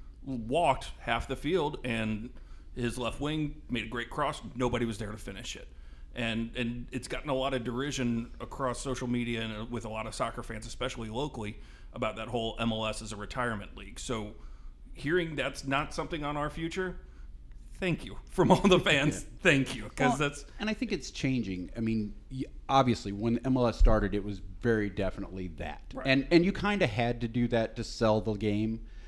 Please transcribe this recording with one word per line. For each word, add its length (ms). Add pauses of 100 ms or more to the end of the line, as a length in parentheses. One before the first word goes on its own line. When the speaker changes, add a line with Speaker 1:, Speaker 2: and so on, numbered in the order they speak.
(240)
Speaker 1:
walked 760
half 280
the 80
field 480
and 460 (460)
his 220
left 220
wing 400 (100)
made 160
a 20
great 220
cross. 320 (140)
Nobody 300
was 120
there 140
to 60
finish 380
it. 120 (480)
And, 400
and 360
it's 160
gotten 220
a 60
lot 180
of 100
derision 680 (100)
across 400
social 260
media 340
and, 140
uh, 100
with 200
a 40
lot 180
of 80
soccer 260
fans, 240
especially 440
locally, 500 (340)
about 220
that 120
whole 320
M 120
L 160
S 160
as 80
a 40
retirement 600
league. 220
So 320 (600)
hearing 420
that's 320
not 260
something 300
on 120
our 140
future, 480 (840)
thank 240
you. 140 (140)
From 200
all 100
the 180
fans, 420
Speaker 2:
Yeah. 200
Speaker 1:
thank 340
you, 80 (120)
'cause 240
Speaker 2:
Well, 100
Speaker 1:
that's 160 (140)
Speaker 2:
and 120
I 20
think 180
it's 200
changing. 680
I 40
mean, 340 (160)
y-, 140 (220)
obviously, 440
when 340
M 100
L 120
S 100
started, 380
it 80
was 180 (200)
very 280
definitely 680
that. 240 (120)
Speaker 1:
Right. 140
Speaker 2:
And, 240
and 120
you 80
kinda 360
had 340
to 60
do 220
that 260
to 80
sell 380
the 120
game. 480 (260)